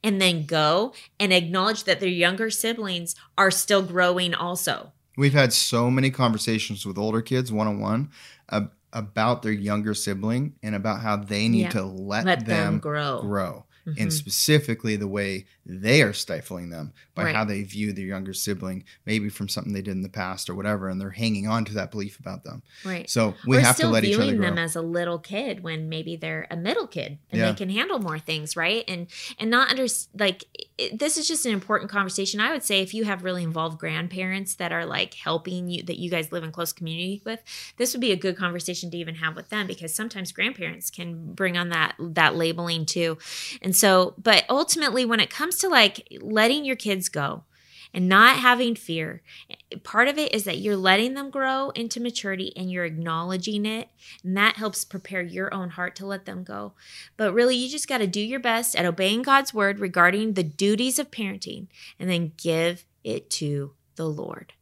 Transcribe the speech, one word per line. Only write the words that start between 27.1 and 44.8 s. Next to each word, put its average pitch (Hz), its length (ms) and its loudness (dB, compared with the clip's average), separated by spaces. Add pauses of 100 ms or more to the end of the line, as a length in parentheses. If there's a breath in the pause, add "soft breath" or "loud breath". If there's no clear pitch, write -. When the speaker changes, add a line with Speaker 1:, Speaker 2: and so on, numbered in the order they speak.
Speaker 1:
and 113 80 0
Speaker 2:
Yeah. 113 100 4
Speaker 1:
they 104 80 -2
can 185 120 -4
handle 269 280 0
more 160 220 -4
things, 156 360 -6
right? 180 320 0
And, 175 200 -6 (320 loud breath)
and 220 100 -2
not 247 220 4
under-, 262 160 2 (300)
like, 196 260 0 (340)
it, - 220 -6
this 302 180 0
is 311 100 -2
just 302 200 -2
an 226 40 0
important 208 380 0
conversation. 196 500 -2
I 240 120 2
would 285 120 -2
say 196 180 2
if 185 120 -4
you 220 120 -2
have 185 180 -4
really 180 200 -2
involved 160 360 -4
grandparents 185 760 -4
that 170 160 -6
are, 170 140 -4
like, 170 300 -4
helping 175 540 -4
you, 175 140 -4
that 175 140 -6
you 175 140 -4
guys 165 200 -2
live 165 120 -6
in 160 80 -10
close 170 220 -6
community 175 520 -6
with, 226 160 -10 (360 loud breath)
this 240 160 0
would 247 80 -4
be 240 100 2
a 185 40 4
good 180 220 -2
conversation 175 540 -4
to 175 60 -8
even 165 180 -8
have 160 200 -4
with - 140 -16
them 208 160 -4
because 170 280 -8
sometimes 202 380 -6
grandparents 185 600 -6
can 165 420 -10
bring 175 240 0
on 175 120 -2
that, 160 300 0
that 165 360 2
labeling 165 500 -2
too. 165 320 -2 (440 loud breath)
And 185 140 0
so, 185 420 6
but 208 320 6
ultimately 269 560 2